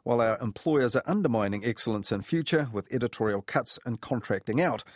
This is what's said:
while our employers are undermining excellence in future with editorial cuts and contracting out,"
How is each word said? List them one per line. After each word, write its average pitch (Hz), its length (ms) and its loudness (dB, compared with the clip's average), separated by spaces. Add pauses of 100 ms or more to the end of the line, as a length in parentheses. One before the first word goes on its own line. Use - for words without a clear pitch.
while 120 160 2
our 113 200 4
employers 127 580 2
are 123 80 0
undermining 110 580 2
excellence 110 480 -2
in 101 120 -2
future 143 500 0
with 101 200 -4
editorial 110 480 0
cuts - 440 -2
and 117 160 -6
contracting 110 580 -2
out," 165 240 0 (120)